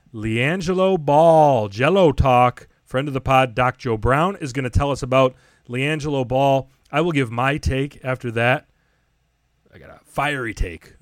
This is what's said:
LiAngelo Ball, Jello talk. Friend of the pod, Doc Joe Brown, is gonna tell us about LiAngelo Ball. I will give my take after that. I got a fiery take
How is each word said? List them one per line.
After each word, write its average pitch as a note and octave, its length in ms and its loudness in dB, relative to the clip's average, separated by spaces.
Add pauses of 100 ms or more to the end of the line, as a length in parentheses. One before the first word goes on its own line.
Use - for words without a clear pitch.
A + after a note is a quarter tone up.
(140)
LiAngelo E3+ 840 -2
Ball, D3 680 4
Jello D3 420 2
talk. B2 580 2 (180)
Friend C3+ 200 -4
of C#3+ 60 -8
the C3 80 -4
pod, C3 340 2
Doc B2 220 0
Joe A#2 220 -4
Brown, D3 380 0
is C3 180 -10
gonna B2+ 160 -6
tell C#3+ 200 0
us C3 120 -4
about C3 320 2 (340)
LiAngelo C#3 580 -4
Ball. C3+ 440 0 (200)
I D3 120 -2
will F3 100 -2
give C3+ 180 -2
my C3+ 280 -2
take C#3 440 -4
after B2+ 280 -8
that. A#2+ 360 -2 (1080)
I - 40 -20
got - 120 -20
a - 160 -20
fiery C#3 480 -6
take - 480 -8